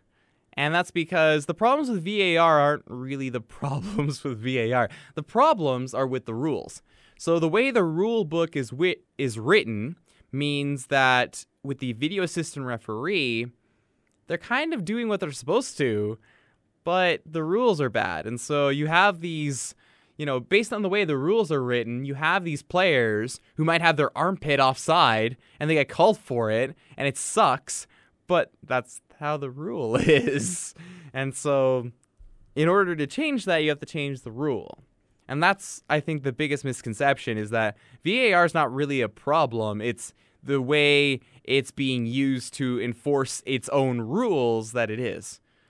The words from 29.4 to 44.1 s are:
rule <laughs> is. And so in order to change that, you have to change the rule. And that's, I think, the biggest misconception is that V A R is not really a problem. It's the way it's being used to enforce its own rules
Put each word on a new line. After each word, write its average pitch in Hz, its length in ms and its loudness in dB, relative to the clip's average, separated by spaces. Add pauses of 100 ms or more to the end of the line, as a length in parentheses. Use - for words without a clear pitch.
rule 143 460 -4
<laughs> - 20 4
is. 135 760 2 (380)
And 135 240 -6
so 131 560 2 (640)
in 151 140 2
order 185 260 4
to 151 120 -2
change 277 380 -4
that, 175 120 2
you 156 120 2
have 147 100 -2
to - 60 -14
change 143 360 -6
the 117 100 -14
rule. 120 520 -6 (440)
And 147 160 -2
that's, - 460 0
I 151 100 2
think, 147 240 -4
the 135 80 -2
biggest 139 340 -2
misconception 127 720 -2
is 107 140 -6
that 110 260 0 (260)
V 240 240 2
A 202 60 4
R 175 120 6
is 160 100 0
not 143 180 0
really 139 280 0
a 110 80 0
problem. 113 680 0
It's 117 320 -6 (300)
the 139 180 0
way 143 600 4 (240)
it's 135 260 0
being 131 380 -2
used 131 480 -2
to 123 260 -2
enforce 127 640 -2
its 127 240 -4
own 131 320 0
rules 120 720 0